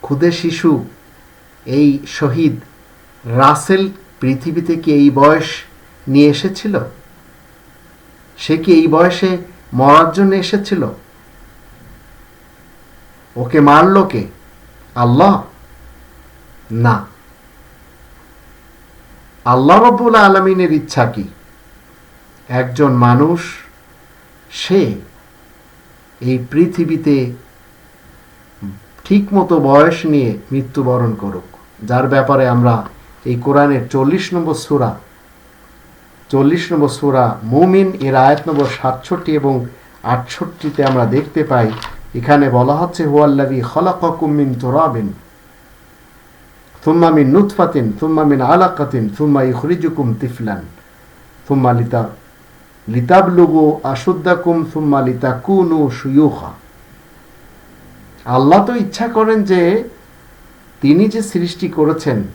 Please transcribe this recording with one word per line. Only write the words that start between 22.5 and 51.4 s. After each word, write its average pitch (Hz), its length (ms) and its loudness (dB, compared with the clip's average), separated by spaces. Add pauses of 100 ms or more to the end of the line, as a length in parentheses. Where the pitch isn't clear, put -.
মানুষ 127 480 2 (1120)
সে 165 440 -2 (1300)
এই 123 280 -2
পৃথিবীতে 156 840 0 (1700)
ঠিকমতো 196 540 2
বয়স 147 460 2
নিয়ে 135 320 0 (140)
মৃত্যুবরণ 123 640 -2
করুক, 98 280 -10 (400)
যার 123 240 -2
ব্যাপারে 131 400 2
আমরা 120 400 0 (380)
এই 123 100 -4
কোরআনের 139 540 0
চল্লিশ 143 440 -2
নম্বর 165 200 -2
সূরা, 127 460 -4 (1300)
চল্লিশ 147 420 0
নম্বর 147 180 0
সূরা 131 540 -2
মুমিন 185 560 2
এর 135 160 -2
আয়াত 143 340 2
নম্বর 143 160 0 (160)
সাতষট্টি 143 500 -6
এবং 139 340 -2 (380)
আটষট্টিতে 139 840 -6
আমরা 131 200 0
দেখতে 147 380 -2
পাই, 120 280 0 (440)
এখানে 139 340 2
বলা 123 260 2
হচ্ছে, 170 300 -4
"হুয়াল্লাযী 139 560 2
খালাকাকুম 165 720 -2
মিন 143 220 0
তুরাবিন, 123 600 -2 (1700)
সুম্মা 170 260 2
মিন 147 220 2
নুতফাতিন, 165 680 0
সুম্মা 156 240 -2
মিন 143 180 2
আলাকাতিন, 139 760 0
সুম্মা 143 260 0
ইখরিজুকুম 147 720 -4
তিফলান, 107 480 -8 (840)